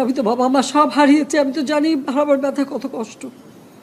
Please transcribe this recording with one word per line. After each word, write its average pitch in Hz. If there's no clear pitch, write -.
আমি 240
তো 277
বাবা 247
মা 277
সব 294
হারিয়েছি, 294
আমি 277
তো 311
জানি 302
হারাবার 285
ব্যথা 277
কত 254
কষ্ট, 220